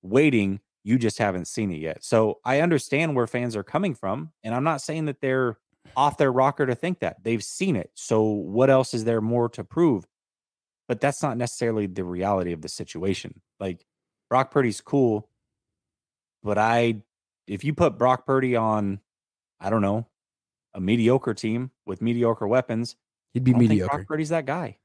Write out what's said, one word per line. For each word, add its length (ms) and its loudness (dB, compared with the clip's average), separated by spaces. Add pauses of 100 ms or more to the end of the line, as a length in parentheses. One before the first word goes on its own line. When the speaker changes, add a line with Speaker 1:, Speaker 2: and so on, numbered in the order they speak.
Speaker 1:
waiting. 580 2 (240)
You 140 2
just 200 0
haven't 300 0
seen 240 -4
it 80 -8
yet. 240 -8
So 400 2
I 160 2
understand 560 0
where 100 2
fans 300 -4
are 80 -4
coming 300 -2
from, 360 -6 (140)
and 100 -6
I'm 100 -2
not 160 -2
saying 260 -6
that 140 -6
they're 380 -2 (380)
off 220 2
their 140 4
rocker 340 2
to 80 0
think 260 -6
that. 240 -6
They've 180 -2
seen 320 -2
it. 200 -4
So 280 0
what 480 2
else 240 2
is 100 -4
there 160 0
more 300 0
to 140 -12
prove? 420 0 (840)
But 120 -4
that's 220 0
not 140 -2
necessarily 500 -2
the 180 -6
reality 480 -2
of 100 -8
the 60 -12
situation. 720 -6 (180)
Like, 260 -8 (460)
Brock 220 2
Purdy's 280 2
cool, 480 0 (1160)
but 140 0
I, 440 2 (460)
if 160 -8
you 100 -2
put 240 2
Brock 280 2
Purdy 300 2
on, 440 0 (580)
I 120 -6
don't 120 2
know, 240 0 (680)
a 60 -12
mediocre 540 2
team 360 -4 (160)
with 160 -8
mediocre 440 0
weapons, 500 -2 (380)
Speaker 2:
He'd 100 -2
be 60 6
Speaker 1:
I 20 4
don't 80 4
think 100 8
Speaker 2:
mediocre. 260 2
Speaker 1:
Brock 120 -10
Purdy's 220 -4
that 160 -2
guy. 380 -6